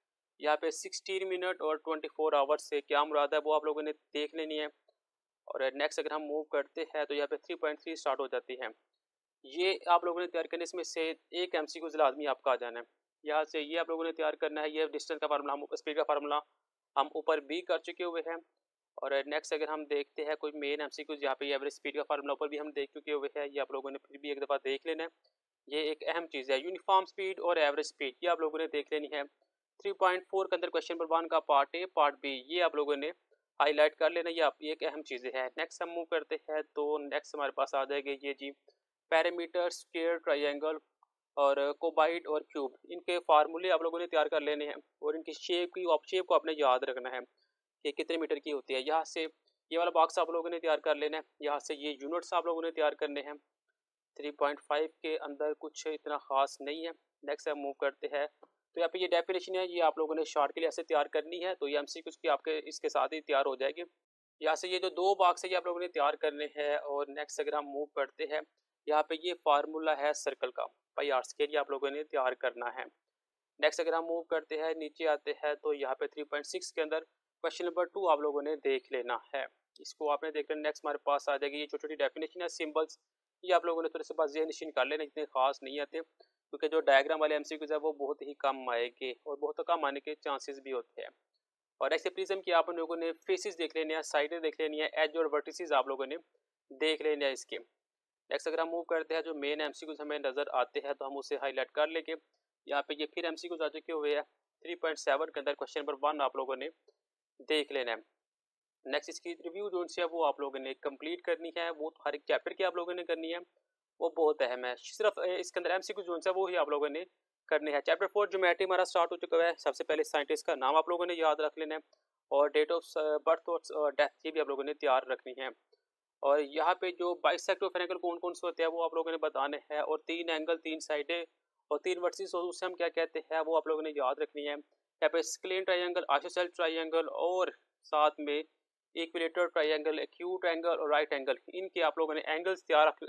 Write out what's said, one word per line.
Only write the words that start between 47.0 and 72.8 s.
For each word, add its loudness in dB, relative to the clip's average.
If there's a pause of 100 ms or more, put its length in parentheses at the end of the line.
है -6
कि -10
कितने -2
मीटर -2
की -8
होती -4
है। 0
यहाँ 0
से -6 (460)
ये 0
वाला 2
box 4
आप 2
लोगों -2
ने -2
तैयार 2
कर 2
लेना -2
है। -4 (200)
यहाँ 0
से -6
ये -4 (100)
units -4
आप 2
लोगों 0
ने -2
तैयार 2
करने -4
हैं। -8 (800)
थ्री -8
पॉइंट 0
फ़ाइव 0 (140)
के -2
अंदर -4
कुछ -10
इतना -4
ख़ास 0
नहीं -6
है। -6 (320)
Next -6
हम 0
move -4
करते -2
हैं -2 (460)
तो -2
यहाँ 2
पे -4
ये 2
definition 2
है, 0
ये 0
आप 4
लोगों 0
ने 0
short 2
के -6
लिए 2
ऐसे -4
तैयार 2
करनी -2
है, -2
तो -4
ये 0
एमसीक्यूज़ -8
की 0
आपके 2
इसके -6
साथ 2
ही -6
तैयार 2
हो -2
जाएगी। -4 (580)
यहाँ 2
से -4
ये 0
जो 0
दो 4
box 6
है -4
ये 4
आप 0
लोगों -2
ने -2
तैयार 2
करने 0
हैं। 0
और -4
next -6
अगर -2
हम 0
मूव -6 (100)
करते -2
हैं -2 (460)
यहाँ 6
पे -6
ये -2
फार्मूला 2
है 2
सर्कल -4
का, -4 (320)
पाई 0
आर 4
स्क्वायर, -2
ये 0
आप 0
लोगों 0
ने -4
तैयार 0
करना -4
है। -8 (760)